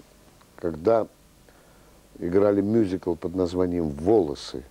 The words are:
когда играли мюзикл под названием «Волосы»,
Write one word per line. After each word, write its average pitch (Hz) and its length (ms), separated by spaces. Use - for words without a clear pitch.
когда 90 520
играли 98 420
мюзикл 98 540
под 85 200
названием 87 540
«Волосы», 73 800